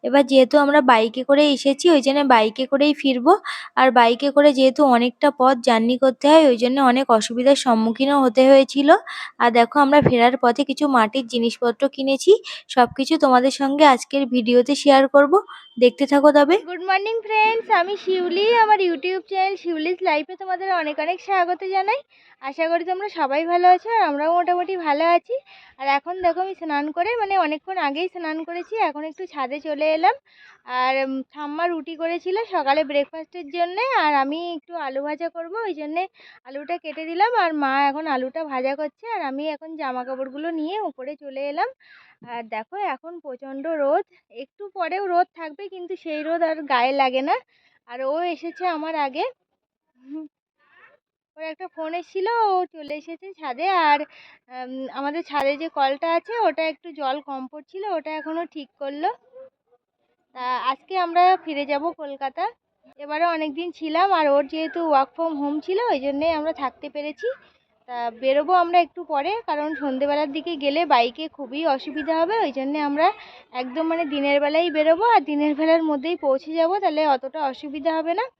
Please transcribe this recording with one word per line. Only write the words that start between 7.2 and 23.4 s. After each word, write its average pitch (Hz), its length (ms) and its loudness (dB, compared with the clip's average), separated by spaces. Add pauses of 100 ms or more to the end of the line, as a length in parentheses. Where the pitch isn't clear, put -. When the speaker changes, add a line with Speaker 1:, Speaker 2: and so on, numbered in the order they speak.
Speaker 1:
সম্মুখীনও 247 680 2
হতে 254 240 4
হয়েছিল। 269 420 6 (500)
আর 240 140 4
দেখো, 233 260 4
আমরা 285 240 6
ফেরার 247 340 4
পথে 240 280 2
কিছু - 240 -2
মাটির 240 380 2
জিনিসপত্র 233 600 0
কিনেছি, 269 440 2 (360)
সব 240 260 2
কিছু 269 240 0
তোমাদের 262 340 4
সঙ্গে 277 340 2
আজকের 277 400 4
ভিডিওতে 247 480 4
শেয়ার 269 340 6
করব, 285 240 6 (460)
দেখতে 247 280 4
থাকো 285 260 6
তবে। 294 280 6
Speaker 2:
গুড 339 220 -10
মর্নিং 392 400 0
ফ্রেন্ডস, 427 480 0
আমি 381 260 2
শিউলি, 370 500 -2 (100)
আমার 427 240 4
YouTube 359 480 -2
চ্যানেল 381 280 -2
শিউলিস 339 460 -4
লাইফে 311 340 -2
তোমাদের 381 360 -6
অনেক 302 260 -2
অনেক 339 220 -4
স্বাগত 359 400 -2 (100)
জানাই। 392 300 -2 (420)
আশা 277 260 -6
করি 339 160 0
তোমরা 370 240 -4
সবাই 302 380 -2